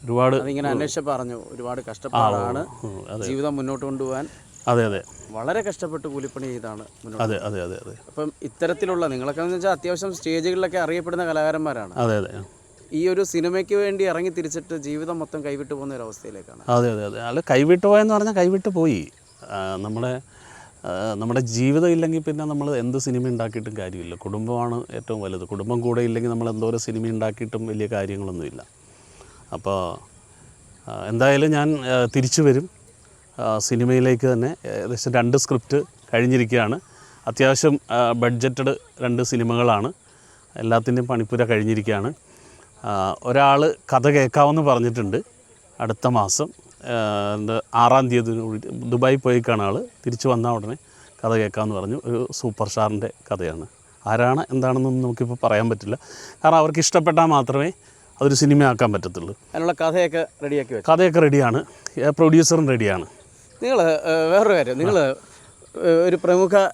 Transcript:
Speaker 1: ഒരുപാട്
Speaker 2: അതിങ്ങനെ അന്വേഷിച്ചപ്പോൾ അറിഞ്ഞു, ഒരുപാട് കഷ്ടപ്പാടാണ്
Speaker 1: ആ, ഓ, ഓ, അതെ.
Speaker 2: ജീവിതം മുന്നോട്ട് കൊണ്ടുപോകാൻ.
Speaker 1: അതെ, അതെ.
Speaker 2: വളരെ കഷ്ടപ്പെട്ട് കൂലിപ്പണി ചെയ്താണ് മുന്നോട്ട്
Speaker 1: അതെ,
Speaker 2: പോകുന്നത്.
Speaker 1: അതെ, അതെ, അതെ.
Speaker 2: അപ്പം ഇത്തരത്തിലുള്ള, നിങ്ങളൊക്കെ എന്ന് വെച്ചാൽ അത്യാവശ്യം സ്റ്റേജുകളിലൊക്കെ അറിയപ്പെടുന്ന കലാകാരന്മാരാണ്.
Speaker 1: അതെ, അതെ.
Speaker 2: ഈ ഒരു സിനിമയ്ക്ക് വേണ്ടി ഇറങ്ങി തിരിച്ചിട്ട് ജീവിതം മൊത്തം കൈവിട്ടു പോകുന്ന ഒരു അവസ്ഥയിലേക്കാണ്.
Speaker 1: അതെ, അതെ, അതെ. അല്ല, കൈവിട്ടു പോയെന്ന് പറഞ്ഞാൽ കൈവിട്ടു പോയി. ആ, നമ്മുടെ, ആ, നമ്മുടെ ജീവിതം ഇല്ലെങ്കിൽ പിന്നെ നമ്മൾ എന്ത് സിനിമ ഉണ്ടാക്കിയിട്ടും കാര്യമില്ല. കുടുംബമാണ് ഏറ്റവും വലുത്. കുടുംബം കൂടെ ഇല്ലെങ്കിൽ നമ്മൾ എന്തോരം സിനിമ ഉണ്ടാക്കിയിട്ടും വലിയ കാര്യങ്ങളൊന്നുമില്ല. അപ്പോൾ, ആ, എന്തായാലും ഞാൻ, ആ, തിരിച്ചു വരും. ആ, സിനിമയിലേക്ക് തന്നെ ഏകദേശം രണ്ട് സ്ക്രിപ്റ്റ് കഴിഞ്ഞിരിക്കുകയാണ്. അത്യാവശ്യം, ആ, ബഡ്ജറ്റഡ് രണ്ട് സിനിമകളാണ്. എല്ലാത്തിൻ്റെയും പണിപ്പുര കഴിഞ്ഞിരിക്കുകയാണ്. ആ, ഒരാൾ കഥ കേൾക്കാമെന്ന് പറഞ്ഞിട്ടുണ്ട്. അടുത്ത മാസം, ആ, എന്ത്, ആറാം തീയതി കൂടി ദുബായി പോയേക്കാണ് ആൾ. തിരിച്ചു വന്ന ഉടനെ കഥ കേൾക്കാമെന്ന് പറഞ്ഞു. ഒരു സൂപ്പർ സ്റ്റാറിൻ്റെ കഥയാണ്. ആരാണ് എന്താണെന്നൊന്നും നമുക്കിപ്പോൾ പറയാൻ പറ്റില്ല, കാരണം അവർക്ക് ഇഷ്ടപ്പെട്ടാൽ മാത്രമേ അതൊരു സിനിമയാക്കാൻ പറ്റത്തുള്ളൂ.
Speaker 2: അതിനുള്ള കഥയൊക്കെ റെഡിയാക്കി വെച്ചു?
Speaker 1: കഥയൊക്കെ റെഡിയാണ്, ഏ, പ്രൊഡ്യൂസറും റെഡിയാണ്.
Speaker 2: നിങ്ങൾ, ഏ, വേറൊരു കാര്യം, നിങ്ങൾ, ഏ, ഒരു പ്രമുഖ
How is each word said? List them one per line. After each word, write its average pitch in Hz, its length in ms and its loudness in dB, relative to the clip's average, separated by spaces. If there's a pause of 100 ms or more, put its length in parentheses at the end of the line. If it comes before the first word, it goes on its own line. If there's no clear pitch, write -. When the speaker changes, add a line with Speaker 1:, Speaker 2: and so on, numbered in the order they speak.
Speaker 1:
ഒരുപാട് 127 300 2
Speaker 2:
അതിങ്ങനെ 139 340 -4
അന്വേഷിച്ചപ്പോൾ 143 440 -4
അറിഞ്ഞു, 123 380 -8
ഒരുപാട് 123 300 -10 (100)
കഷ്ടപ്പാടാണ് 117 680 -2
Speaker 1:
ആ, - 240 -12
ഓ, 117 40 -10
ഓ, 95 220 -12
അതെ. 107 140 -10
Speaker 2:
ജീവിതം 139 320 -4
മുന്നോട്ട് 135 300 -6
കൊണ്ടുപോകാൻ. 135 420 -6 (400)
Speaker 1:
അതെ, 120 180 4
അതെ. 98 160 -2 (300)
Speaker 2:
വളരെ 139 300 -4
കഷ്ടപ്പെട്ട് 165 460 -8
കൂലിപ്പണി 135 380 -10
ചെയ്താണ് 113 360 -10
മുന്നോട്ട് 110 420 -10
Speaker 1:
അതെ, 107 140 -2
Speaker 2:
പോകുന്നത്. 101 260 -6
Speaker 1:
അതെ, 90 120 -8
അതെ, - 140 -14
അതെ. 110 60 -16 (120)
Speaker 2:
അപ്പം 151 240 -8 (100)
ഇത്തരത്തിലുള്ള, 175 680 -4
നിങ്ങളൊക്കെ 135 340 -6
എന്ന് 175 140 -4
വെച്ചാൽ 185 160 -2
അത്യാവശ്യം 175 420 -4
സ്റ്റേജുകളിലൊക്കെ 170 640 -2
അറിയപ്പെടുന്ന 170 480 -4
കലാകാരന്മാരാണ്. 156 680 -2
Speaker 1:
അതെ, 113 240 0
അതെ. 98 260 -6 (480)
Speaker 2:
ഈ 165 160 -2
ഒരു 185 160 2
സിനിമയ്ക്ക് 180 520 -2
വേണ്ടി 196 280 0
ഇറങ്ങി 180 260 -2
തിരിച്ചിട്ട് 165 480 -8
ജീവിതം 151 420 -6
മൊത്തം 151 260 -8
കൈവിട്ടു 143 280 -6
പോകുന്ന 139 220 -8
ഒരു 123 80 -10
അവസ്ഥയിലേക്കാണ്. 101 560 -16 (100)
Speaker 1:
അതെ, 120 220 4
അതെ, 107 140 -4
അതെ. 107 160 -8
അല്ല, 120 180 -4 (120)
കൈവിട്ടു 165 360 6
പോയെന്ന് 208 260 6
പറഞ്ഞാൽ 208 200 0
കൈവിട്ടു 190 360 2
പോയി. 160 420 0 (320)
ആ, 95 380 -6
നമ്മുടെ, 117 400 -6 (640)
ആ, 98 280 -4
നമ്മുടെ 113 260 -2
ജീവിതം 131 480 2
ഇല്ലെങ്കിൽ 165 320 0
പിന്നെ 156 260 -6
നമ്മൾ 147 300 -4
എന്ത് 123 220 -2
സിനിമ 127 300 -4
ഉണ്ടാക്കിയിട്ടും 113 500 -6
കാര്യമില്ല. 90 380 -10
കുടുംബമാണ് 117 680 -6 (100)
ഏറ്റവും 113 280 -8
വലുത്. 95 200 -8
കുടുംബം 104 400 -6
കൂടെ 120 200 0
ഇല്ലെങ്കിൽ 117 280 -2
നമ്മൾ 117 200 -4
എന്തോരം 113 300 -2
സിനിമ 113 260 -6
ഉണ്ടാക്കിയിട്ടും 110 640 -6
വലിയ 107 200 -6
കാര്യങ്ങളൊന്നുമില്ല. 95 760 -8 (880)
അപ്പോൾ, 92 460 -4 (880)
ആ, 98 160 -10
എന്തായാലും 139 460 4
ഞാൻ, 147 180 2 (160)
ആ, 127 200 2 (100)
തിരിച്ചു 131 260 2
വരും. 143 280 4 (680)
ആ, 110 200 -2
സിനിമയിലേക്ക് 127 760 2
തന്നെ 123 220 -2 (100)
ഏകദേശം 113 480 -6
രണ്ട് 120 240 4
സ്ക്രിപ്റ്റ് 135 460 0 (300)
കഴിഞ്ഞിരിക്കുകയാണ്. 120 640 2 (480)
അത്യാവശ്യം, 135 520 2 (120)
ആ, 117 200 2
ബഡ്ജറ്റഡ് 123 640 0 (260)
രണ്ട് 123 220 0
സിനിമകളാണ്. 117 680 2 (640)
എല്ലാത്തിൻ്റെയും 113 520 0
പണിപ്പുര 120 360 0
കഴിഞ്ഞിരിക്കുകയാണ്. 110 720 0 (720)
ആ, 98 400 -2
ഒരാൾ 139 500 4 (200)
കഥ 131 140 4
കേൾക്കാമെന്ന് 147 540 4
പറഞ്ഞിട്ടുണ്ട്. 120 640 0 (560)
അടുത്ത 110 280 -2
മാസം, 123 420 2 (340)
ആ, 104 520 -2
എന്ത്, 107 280 -4 (120)
ആറാം 127 340 6
തീയതി 113 300 0
കൂടി 110 220 -6 (100)
ദുബായി 123 440 0
പോയേക്കാണ് 123 480 0
ആൾ. 117 220 -2 (200)
തിരിച്ചു 120 220 -4
വന്ന 120 240 0
ഉടനെ 110 240 -6 (500)
കഥ 110 40 0
കേൾക്കാമെന്ന് 107 460 -2
പറഞ്ഞു. 98 300 -6
ഒരു 120 260 -4
സൂപ്പർ 107 360 -6
സ്റ്റാറിൻ്റെ 107 440 -2 (200)
കഥയാണ്. 82 340 -6 (420)
ആരാണ് 120 440 2
എന്താണെന്നൊന്നും 127 520 0
നമുക്കിപ്പോൾ 120 400 -4
പറയാൻ 110 260 2
പറ്റില്ല, 101 260 -4 (480)
കാരണം 160 140 6
അവർക്ക് 156 220 4
ഇഷ്ടപ്പെട്ടാൽ 165 460 4
മാത്രമേ 143 460 2 (480)
അതൊരു 139 160 4
സിനിമയാക്കാൻ 131 580 6
പറ്റത്തുള്ളൂ. 90 380 -6
Speaker 2:
അതിനുള്ള 165 420 -4
കഥയൊക്കെ 165 540 0 (160)
റെഡിയാക്കി 139 300 -4
വെച്ചു? 110 180 0
Speaker 1:
കഥയൊക്കെ 170 280 6
റെഡിയാണ്, 139 460 4 (320)
ഏ, 139 120 2
പ്രൊഡ്യൂസറും 160 600 6
റെഡിയാണ്. 101 360 0 (580)
Speaker 2:
നിങ്ങൾ, 240 180 2
ഏ, 160 300 2 (200)
വേറൊരു 208 220 6
കാര്യം, 127 240 0
നിങ്ങൾ, 185 220 2
ഏ, - 920 -4 (180)
ഒരു 175 160 2
പ്രമുഖ 180 320 4 (180)